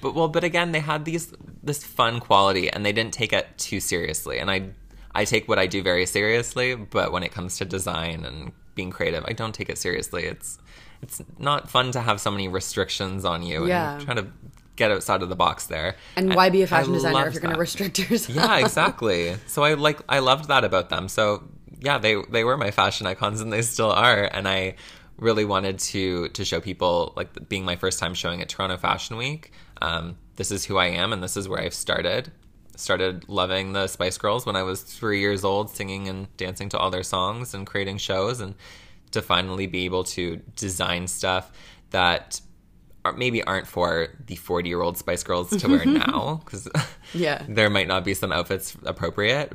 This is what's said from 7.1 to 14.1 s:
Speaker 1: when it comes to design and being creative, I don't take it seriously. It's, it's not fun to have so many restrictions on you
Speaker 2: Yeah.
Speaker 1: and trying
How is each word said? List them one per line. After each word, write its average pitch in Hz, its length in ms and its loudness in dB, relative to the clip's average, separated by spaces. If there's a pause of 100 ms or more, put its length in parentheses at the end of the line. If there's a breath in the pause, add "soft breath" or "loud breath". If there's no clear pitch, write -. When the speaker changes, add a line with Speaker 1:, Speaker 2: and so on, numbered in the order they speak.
Speaker 1:
when 90 120 -2
it - 80 -6
comes 90 260 -8
to 101 80 -4
design 82 580 -4
and 73 280 -10 (220)
being 90 160 -6
creative, 82 360 -2
I - 80 -4
don't 110 200 -6
take - 140 -8
it - 80 -6
seriously. 90 480 -4
It's, - 320 -8 (460 loud breath)
it's - 180 -12 (180)
not 143 320 -2
fun 127 220 2
to 123 80 0
have 110 200 2
so 110 100 0
many 98 180 -2
restrictions 95 760 -2
on 85 160 0
you 87 240 -2
Speaker 2:
Yeah. 170 300 0
Speaker 1:
and 143 80 -10
trying 127 140 -2